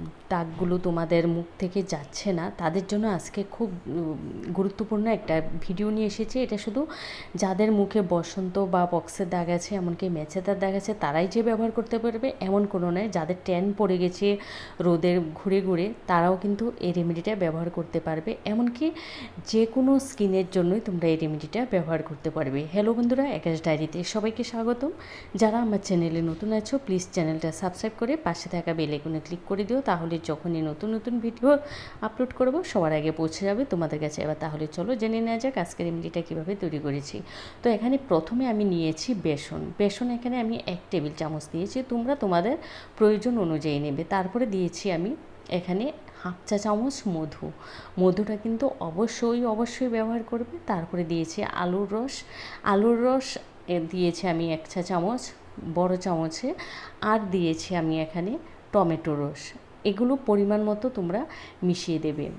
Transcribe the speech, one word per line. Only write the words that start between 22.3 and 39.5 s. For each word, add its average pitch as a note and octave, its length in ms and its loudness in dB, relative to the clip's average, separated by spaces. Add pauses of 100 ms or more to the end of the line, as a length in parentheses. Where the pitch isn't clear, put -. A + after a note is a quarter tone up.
পারবে। C#3+ 300 0 (120)
হ্যালো G#3 220 4
বন্ধুরা, A#3+ 300 2 (140)
আকাশ D#3+ 180 0 (100)
ডায়েরিতে D#3 320 0 (160)
সবাইকে A3 300 0
স্বাগতম। A#3+ 460 -2 (440)
যারা A3 320 4
আমার G#3 220 2
চ্যানেলে E3+ 320 2 (100)
নতুন G#3 220 -4
আছো, G#3+ 220 0 (100)
প্লিজ F#3 200 0 (100)
চ্যানেলটা D#3+ 380 0
সাবস্ক্রাইব F#3+ 480 -4
করে A#3 120 0 (140)
পাশে E3+ 280 -4
থাকা E3+ 240 -2
বেল D3+ 180 0
আইকনে D#3 300 -4
ক্লিক F3 240 -8
করে G3+ 180 0
দিও, B3+ 120 2
তাহলে E3+ 340 0 (160)
যখনই D#3+ 400 -2
নতুন D#3 260 -4
নতুন A#3 180 -4 (100)
ভিডিও A#3 260 2 (560)
আপলোড B3 320 -2
করব, C4 160 4 (180)
সবার E3 200 4
আগে D#3 180 2 (100)
পৌঁছে D#3+ 280 -2
যাবে G#3 140 2 (100)
তোমাদের D#3+ 320 0
কাছে। D3 200 -4
এবার D3+ 200 -2
তাহলে D3+ 200 -4 (120)
চলো F3+ 140 -2 (100)
জেনে A3+ 200 0
নেওয়া A3+ 180 0
যাক C4 160 -2 (100)
আজকে - 200 -8
রেমেডিটা E3+ 440 -4
কীভাবে E3 240 -4 (100)
তৈরি D#3 240 -2
করেছি। C#3+ 300 -4 (460)
তো - 40 4 (100)
এখানে B3 200 2 (120)
প্রথমে F3+ 440 2
আমি G#3 120 2
নিয়েছি E3 440 0 (180)
বেসন। D#3 340 -2 (180)